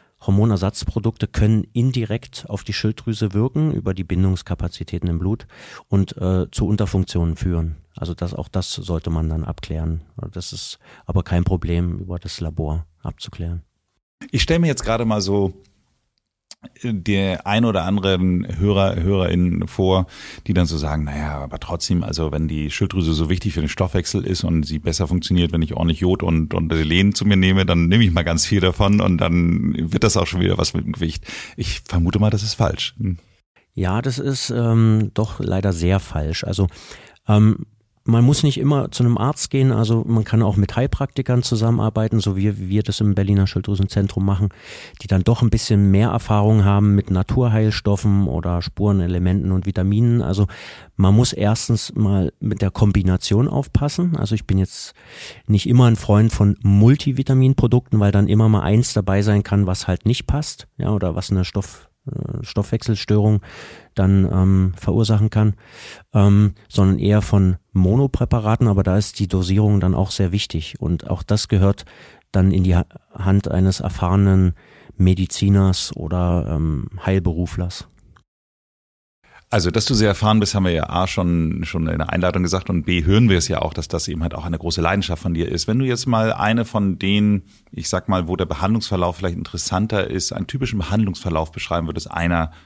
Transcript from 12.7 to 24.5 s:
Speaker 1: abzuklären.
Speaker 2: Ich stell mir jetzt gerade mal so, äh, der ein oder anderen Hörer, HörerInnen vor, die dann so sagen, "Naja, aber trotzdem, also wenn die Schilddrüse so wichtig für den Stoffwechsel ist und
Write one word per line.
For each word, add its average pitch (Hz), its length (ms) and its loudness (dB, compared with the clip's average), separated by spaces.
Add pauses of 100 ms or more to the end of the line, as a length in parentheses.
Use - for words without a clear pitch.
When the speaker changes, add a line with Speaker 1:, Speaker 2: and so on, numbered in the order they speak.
Speaker 1:
abzuklären. - 580 -10 (720)
Speaker 2:
Ich 117 100 -2
stell 165 180 0
mir 170 100 2
jetzt 135 160 -4
gerade 113 200 -2
mal 107 160 0
so, 98 320 0 (1300)
äh, 120 140 -4
der 98 520 -2
ein 110 200 0
oder 95 180 0
anderen 92 640 0 (120)
Hörer, 95 380 2
HörerInnen 87 720 0
vor, 92 380 2 (400)
die 101 80 -2
dann 90 100 2
so 78 140 -4
sagen, 76 260 -4
"Naja, 73 360 -6
aber 69 200 -12
trotzdem, 87 420 -2
also 80 300 -4
wenn 78 160 -2
die 76 220 -6
Schilddrüse 92 420 -2
so 78 160 -2
wichtig 92 240 -2
für 82 80 -4
den 76 80 -2
Stoffwechsel 92 560 -2
ist 90 200 -4
und 82 200 0